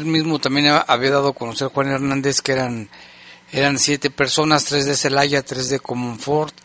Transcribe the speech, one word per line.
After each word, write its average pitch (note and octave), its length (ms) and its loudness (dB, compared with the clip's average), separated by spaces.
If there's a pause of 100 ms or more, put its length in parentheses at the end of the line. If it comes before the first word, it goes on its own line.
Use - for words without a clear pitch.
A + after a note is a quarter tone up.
mismo D#3+ 340 0
también C#3+ 280 2
ha-, D3 100 6
había C3 340 2
dado C#3 180 2
a C3 60 -2
conocer A#2 320 -6
Juan C#3 220 -2
Hernández C3+ 520 -2
que C3+ 120 0
eran, A#2+ 340 -4 (640)
eran C#3 280 2
siete C#3+ 300 2
personas, D3 540 2
tres C#3+ 220 0
de C#3 100 0
Celaya, C#3 480 2
tres B2+ 260 -6
de C3+ 120 -2
Comonfort B2+ 840 -4